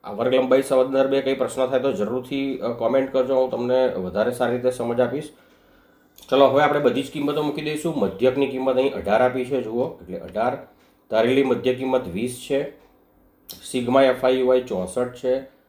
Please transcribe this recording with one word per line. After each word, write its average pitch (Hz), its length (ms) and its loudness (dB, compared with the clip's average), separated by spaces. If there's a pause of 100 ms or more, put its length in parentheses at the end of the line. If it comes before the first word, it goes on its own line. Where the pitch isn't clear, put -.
આ - 80 -12
વર્ગ 117 220 0
લંબાઈ 131 280 4
સંદર્ભે 135 600 2
કંઈ 135 120 -2
પ્રશ્ન 131 320 -2
થાય 127 140 0
તો 139 120 0
જરૂરથી, 127 640 -4
અ, 120 140 -4
કોમેન્ટ 127 420 0
કરજો, 131 280 2
હું 127 100 0
તમને 127 360 2
વધારે 104 440 -2
સારી 120 240 0
રીતે 123 160 0
સમજ 120 280 -4
આપીશ. 127 300 0 (1000)
ચલો, 135 180 6
હવે 135 160 4
આપણે 147 160 2
બધી 131 240 2
જ - 80 -10
કિંમતો 147 320 -2
મૂકી 147 180 -4
દઈશું. 151 360 -4
મધ્યકની 127 500 0
કિંમત 131 280 -2
અહીં 135 180 2
અઢાર 104 280 0
આપી 127 240 0
છે 131 160 -2
જુઓ, 117 260 -4 (140)
એટલે 90 160 -12
અઢાર. 92 400 -4 (540)
ધારેલી 123 320 4
મધ્ય 127 300 0
કિંમત 127 340 -2
વીસ 117 420 -6
છે. 143 220 -2 (1000)
સિગ્મા 127 320 4
એફ 131 220 2
આઈ 131 140 4
યુ 127 100 2
આઈ 127 120 4
ચોસઠ 123 520 -4
છે. 131 440 -4 (120)